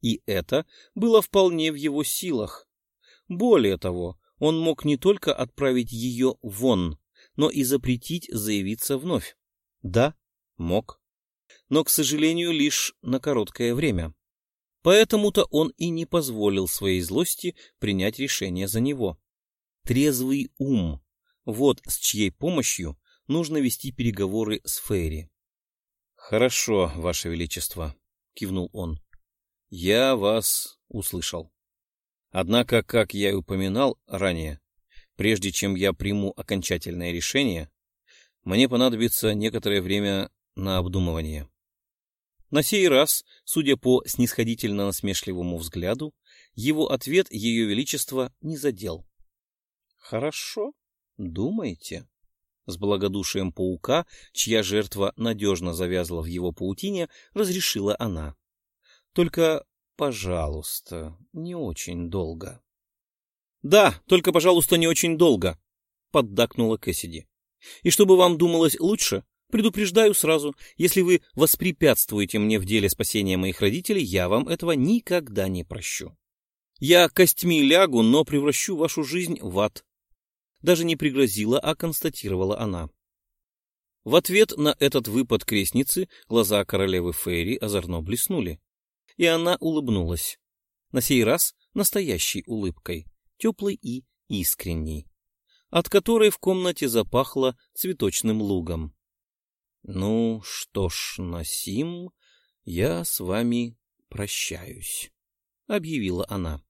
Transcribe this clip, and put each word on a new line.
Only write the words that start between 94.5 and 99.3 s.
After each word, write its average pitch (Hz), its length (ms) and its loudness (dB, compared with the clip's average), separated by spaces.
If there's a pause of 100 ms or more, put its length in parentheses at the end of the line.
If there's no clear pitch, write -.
от - 220 0
которой 214 400 4
в - 80 -8
комнате 180 500 0
запахло 123 720 0 (160)
цветочным 110 680 -2
лугом. 85 540 -4 (880)